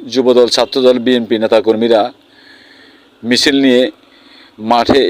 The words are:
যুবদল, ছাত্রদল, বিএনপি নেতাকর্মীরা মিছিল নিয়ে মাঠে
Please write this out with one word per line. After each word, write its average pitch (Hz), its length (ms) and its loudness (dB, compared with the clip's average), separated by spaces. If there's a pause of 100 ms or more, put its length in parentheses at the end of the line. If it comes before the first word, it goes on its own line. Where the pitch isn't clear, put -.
যুবদল, 120 400 2
ছাত্রদল, 123 520 0
বিএনপি 120 380 -2
নেতাকর্মীরা 110 760 0 (1120)
মিছিল 135 380 0
নিয়ে 127 300 2 (680)
মাঠে 117 400 0 (100)